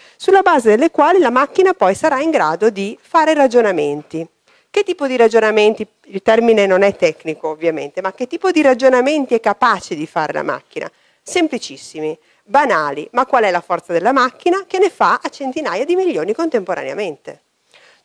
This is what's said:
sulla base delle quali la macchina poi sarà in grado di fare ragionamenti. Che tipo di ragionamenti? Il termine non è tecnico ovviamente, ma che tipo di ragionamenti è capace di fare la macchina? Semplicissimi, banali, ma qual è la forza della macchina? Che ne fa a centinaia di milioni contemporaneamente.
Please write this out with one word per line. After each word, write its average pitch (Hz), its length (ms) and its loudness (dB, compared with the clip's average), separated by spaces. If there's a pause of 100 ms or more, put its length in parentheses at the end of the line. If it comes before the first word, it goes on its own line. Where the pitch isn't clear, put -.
(160)
sulla 381 260 2
base 302 280 2
delle 240 200 4
quali 330 300 2
la 262 120 2
macchina 285 420 2
poi 196 220 2
sarà 294 260 0
in 320 80 -2
grado 190 400 0
di 196 300 -8
fare 320 340 0
ragionamenti. 175 920 0 (440)
Che 415 140 0
tipo 349 220 -6
di 254 120 -4
ragionamenti? 220 680 2 (200)
Il 196 160 -12
termine 220 440 4
non 190 160 2
è 196 140 2
tecnico 160 540 -4
ovviamente, 156 520 -6
ma 190 120 -6
che 247 140 -8
tipo 359 240 -4
di 320 100 0
ragionamenti 262 760 2
è 226 40 0
capace - 560 -2
di 151 120 -10
fare 151 260 -4
la 151 100 -4
macchina? 147 460 -10 (320)
Semplicissimi, 160 960 -6 (260)
banali, 170 680 -2
ma 254 140 -2
qual 240 180 0
è 196 80 0
la 175 100 -2
forza 170 300 -6
della 175 220 0
macchina? 339 520 -2
Che 381 140 -6
ne 370 100 2
fa 208 320 0
a 302 80 -6
centinaia 262 540 -6
di 349 120 0
milioni 226 380 -2
contemporaneamente. 185 1080 -6 (640)